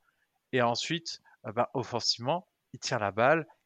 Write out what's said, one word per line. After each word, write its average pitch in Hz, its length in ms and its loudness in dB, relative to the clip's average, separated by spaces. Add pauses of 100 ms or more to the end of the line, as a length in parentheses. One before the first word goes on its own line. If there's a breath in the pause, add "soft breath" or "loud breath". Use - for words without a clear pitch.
(520)
Et 127 100 4
ensuite, 120 580 -2 (260 soft breath)
euh, 113 60 -6
bah, 117 220 0
offensivement, 123 760 -2 (240)
il - 80 -16
tient - 180 -4
la 101 140 0
balle, 143 340 4 (200 soft breath)